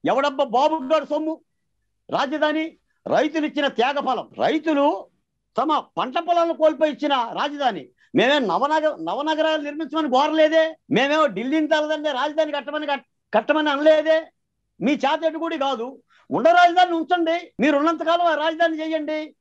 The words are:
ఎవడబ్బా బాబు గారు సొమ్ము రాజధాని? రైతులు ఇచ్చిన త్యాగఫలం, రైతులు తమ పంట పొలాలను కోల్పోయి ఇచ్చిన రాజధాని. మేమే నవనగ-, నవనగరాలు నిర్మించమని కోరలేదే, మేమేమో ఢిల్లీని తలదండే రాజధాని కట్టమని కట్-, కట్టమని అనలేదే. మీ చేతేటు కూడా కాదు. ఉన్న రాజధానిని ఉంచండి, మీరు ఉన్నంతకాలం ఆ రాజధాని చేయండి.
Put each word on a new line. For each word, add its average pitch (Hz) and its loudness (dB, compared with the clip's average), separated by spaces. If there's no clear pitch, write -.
ఎవడబ్బా 269 0
బాబు 277 2
గారు 285 -2
సొమ్ము 311 -4
రాజధాని? 302 -2
రైతులు 294 0
ఇచ్చిన 285 -2
త్యాగఫలం, 262 -2
రైతులు 294 0
తమ 277 0
పంట 247 -4
పొలాలను 339 0
కోల్పోయి 311 2
ఇచ్చిన 285 -2
రాజధాని. 240 -4
మేమే 262 4
నవనగ-, 277 0
నవనగరాలు 302 -2
నిర్మించమని 294 -6
కోరలేదే, 311 2
మేమేమో 285 2
ఢిల్లీని 269 -2
తలదండే 302 -2
రాజధాని 302 -2
కట్టమని 285 -6
కట్-, 277 -6
కట్టమని 294 2
అనలేదే. 311 4
మీ 233 0
చేతేటు 311 0
కూడా 330 -4
కాదు. 269 -4
ఉన్న 214 2
రాజధానిని 349 6
ఉంచండి, 339 -2
మీరు 285 2
ఉన్నంతకాలం 330 0
ఆ 320 2
రాజధాని 320 -2
చేయండి. 311 -6